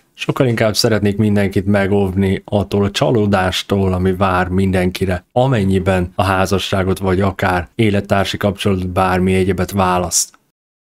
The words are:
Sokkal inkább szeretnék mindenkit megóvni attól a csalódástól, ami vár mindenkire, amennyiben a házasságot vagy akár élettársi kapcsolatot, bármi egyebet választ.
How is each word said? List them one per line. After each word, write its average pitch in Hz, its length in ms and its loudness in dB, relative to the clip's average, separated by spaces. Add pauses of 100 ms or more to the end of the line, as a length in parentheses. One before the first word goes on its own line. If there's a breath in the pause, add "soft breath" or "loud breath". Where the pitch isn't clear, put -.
(140 soft breath)
Sokkal - 320 -2
inkább 110 300 0
szeretnék 104 400 0
mindenkit 101 500 2
megóvni 98 800 0
attól 101 400 0
a 98 60 -2
csalódástól, 101 1000 0
ami 92 240 0
vár 90 320 0
mindenkire, 92 840 -2
amennyiben 95 840 0
a - 80 0
házasságot 95 760 0
vagy 95 220 0
akár 92 540 -2
élettársi 101 640 0
kapcsolatot, 95 520 -2
bármi 92 460 0
egyebet 92 360 0
választ. 185 640 -2 (480)